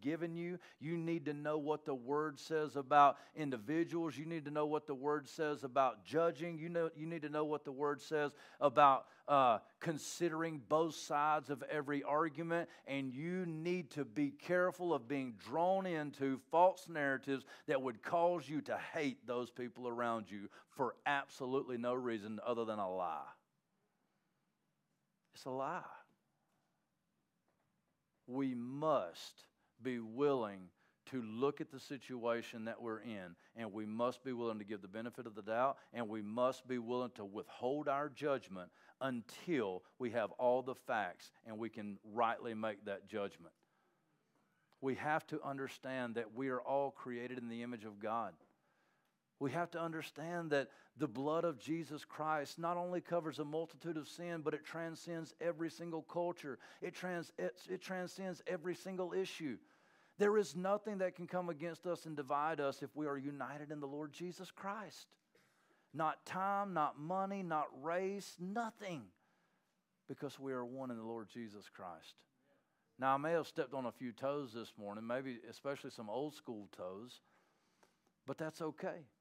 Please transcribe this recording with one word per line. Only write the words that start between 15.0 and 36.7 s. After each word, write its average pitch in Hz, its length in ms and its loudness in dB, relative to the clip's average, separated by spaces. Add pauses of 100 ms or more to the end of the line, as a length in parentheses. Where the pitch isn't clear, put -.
being 131 300 -2
drawn 175 480 2
into 139 560 0 (100)
false 180 380 6
narratives 139 560 0 (220)
that 139 140 2
would 123 220 -4
cause 170 460 4
you 151 120 0
to 110 160 -2 (160)
hate 139 320 -2
those 123 240 -2
people 123 380 -8
around 117 420 0
you 101 200 -8 (260)
for 123 200 0 (100)
absolutely 135 720 0
no 123 160 0
reason 113 520 -2
other 117 200 2
than 107 140 -2
a 95 120 0
lie. 87 300 -2 (2250)
It's - 100 -18
a 135 60 -4
lie. 139 320 -2 (2500)
We 131 300 -2
must 127 920 -2 (380)
be 123 160 -2
willing 113 680 0 (420)
to 131 100 -4
look 123 400 0
at 151 80 -6
the 135 100 -14
situation 117 840 -4
that 110 160 -6
we're 110 200 -4
in, 98 340 -8 (200)
and 113 160 -6
we 107 140 -4
must 120 380 0
be 131 100 -4
willing 117 240 -2
to 104 80 -8
give 101 160 -6
the 98 60 -14
benefit 113 400 -8
of 107 80 -10
the 104 80 -10
doubt, 120 340 2 (160)
and 113 160 -2
we 107 140 -4
must 123 440 2
be 123 120 0